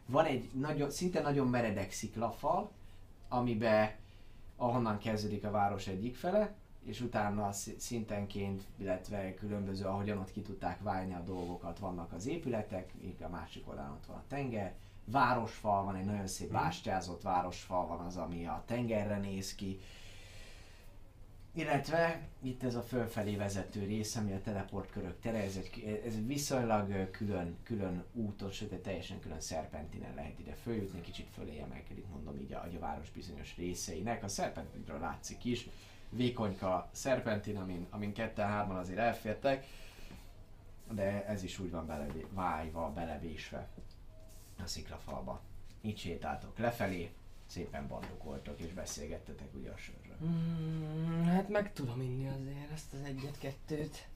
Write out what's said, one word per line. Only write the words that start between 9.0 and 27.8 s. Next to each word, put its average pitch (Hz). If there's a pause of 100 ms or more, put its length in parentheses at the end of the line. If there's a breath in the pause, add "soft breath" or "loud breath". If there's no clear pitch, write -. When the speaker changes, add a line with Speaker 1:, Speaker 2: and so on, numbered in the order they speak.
Speaker 1:
különböző, 98
ahogyan 98
ott 95
ki 101
tudták 92
válni 92
a 87
dolgokat, 87
vannak 90
az 90
épületek, 113
míg 95
a 87
másik 82
oldalon 69
ott -
van -
a -
tenger, 120 (380 loud breath)
városfal 113
van, 98
egy 95
nagyon 101
szép -
Speaker 2:
Mhm. -
Speaker 1:
bástyázott 90
városfal 90
van 82
az, 87
ami 85
a 78
tengerre 110
néz 98
ki. 95 (1700 loud breath)
Illetve 160 (140)
itt 127
ez 117
a 117
fölfelé 110
vezető 101
rész, 104
ami 107
a 95
teleportkörök 95
tere, 110
ez 95
egy, 107
ez 110
viszonylag, 120
ö, 95
külön, 90
külön 92 (100)